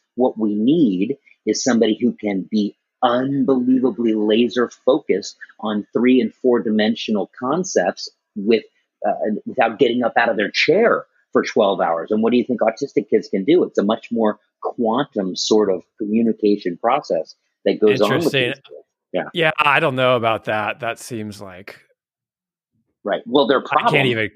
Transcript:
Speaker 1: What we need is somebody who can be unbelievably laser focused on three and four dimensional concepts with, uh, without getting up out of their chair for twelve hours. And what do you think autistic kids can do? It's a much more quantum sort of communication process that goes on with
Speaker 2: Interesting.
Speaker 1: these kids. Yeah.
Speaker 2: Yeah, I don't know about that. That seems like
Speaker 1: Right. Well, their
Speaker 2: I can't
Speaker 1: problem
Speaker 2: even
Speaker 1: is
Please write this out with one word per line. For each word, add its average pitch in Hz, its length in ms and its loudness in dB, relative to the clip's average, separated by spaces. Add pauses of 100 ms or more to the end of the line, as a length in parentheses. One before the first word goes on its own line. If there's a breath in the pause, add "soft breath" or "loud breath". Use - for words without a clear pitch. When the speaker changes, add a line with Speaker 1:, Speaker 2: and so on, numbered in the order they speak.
(160)
Speaker 1:
What 123 220 0
we 107 160 -2
need 117 640 2 (300 soft breath)
is 107 180 -2
somebody 113 340 2
who 120 140 0
can 101 300 -4
be 107 340 -2 (260)
unbelievably 127 1120 0
laser 110 540 0 (160)
focused 117 520 0 (240 loud breath)
on 104 340 -4
three 127 260 4
and 110 140 -4
four 120 280 2
dimensional 107 760 -2
concepts 127 720 -2 (240)
with, 107 300 0 (420)
uh, 101 60 0 (340)
without 113 320 -2
getting 123 240 2
up 113 160 -2
out 117 100 2
of 113 80 -2
their 104 140 0
chair 175 560 2 (260)
for 117 100 2
twelve 98 380 0
hours. 85 300 -2
And 107 120 0
what 113 100 2
do 123 40 2
you 117 80 2
think 120 160 -4
autistic - 480 -2
kids 107 200 0
can 98 160 -4
do? 156 200 4
It's - 140 -4
a 101 40 0
much 107 300 -2
more 110 260 0 (240)
quantum 110 760 -2
sort 107 360 2
of 90 120 -4 (120)
communication 104 800 0
process 117 580 -2 (300)
that 101 160 0
goes 104 220 4
on 104 80 2
with 143 240 0
Speaker 2:
Interesting. 127 140 0
Speaker 1:
these 135 80 -6
kids. - 300 -20 (260)
Yeah. 160 200 -4
Speaker 2:
Yeah, 160 240 0
I 147 240 2
don't 147 160 0
know 127 200 4
about 113 280 -2
that. 107 360 -4
That 117 180 -6
seems 107 420 -10
like 95 400 -18 (1200)
Speaker 1:
Right. 98 200 -4
Well, 131 220 2
their 131 120 2
Speaker 2:
I - 40 -2
can't 147 200 -2
Speaker 1:
problem 147 240 2
Speaker 2:
even 113 180 0
Speaker 1:
is 104 120 -6